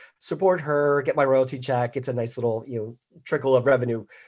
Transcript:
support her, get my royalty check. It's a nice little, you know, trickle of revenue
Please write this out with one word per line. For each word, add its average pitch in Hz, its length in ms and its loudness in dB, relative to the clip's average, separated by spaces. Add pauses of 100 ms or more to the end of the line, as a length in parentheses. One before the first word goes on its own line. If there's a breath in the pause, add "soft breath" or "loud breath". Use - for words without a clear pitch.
(200 loud breath)
support 180 400 0
her, 143 420 2
get 147 140 -2
my 143 80 4
royalty 131 340 2
check. 123 380 -2
It's 127 120 -6
a 127 40 -2
nice 117 240 -4
little, 113 320 -2
you 120 100 -6
know, 113 180 -10 (280)
trickle 135 320 2
of 120 100 2
revenue 120 380 2 (240 loud breath)